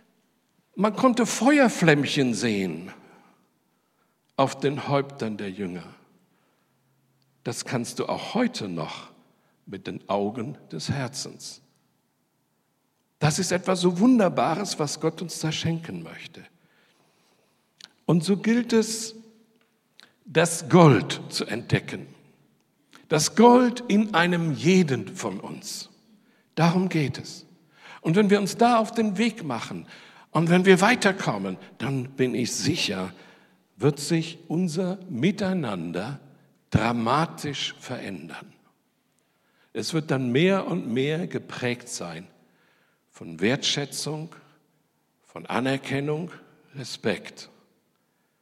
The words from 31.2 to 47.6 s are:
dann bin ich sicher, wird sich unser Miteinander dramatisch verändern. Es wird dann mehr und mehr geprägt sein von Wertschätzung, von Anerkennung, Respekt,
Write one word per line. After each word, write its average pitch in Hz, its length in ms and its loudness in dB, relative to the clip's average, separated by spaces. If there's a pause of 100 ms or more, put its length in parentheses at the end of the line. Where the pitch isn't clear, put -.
dann 131 340 -4
bin 127 220 0
ich 110 180 -2
sicher, 95 600 -4 (640)
wird 151 240 0
sich 165 380 -4 (100)
unser 180 500 -2 (100)
Miteinander 123 1120 -4 (500)
dramatisch 120 1080 0
verändern. 95 720 -12 (1200)
Es 113 200 -6
wird 156 160 -4
dann 131 220 0
mehr 185 340 2
und 170 220 -4
mehr 147 380 -2
geprägt 120 600 -6
sein 85 380 -12 (840)
von 85 300 -16
Wertschätzung, 147 920 -4 (880)
von 85 240 -18
Anerkennung, 139 840 -4 (440)
Respekt, - 760 -8 (920)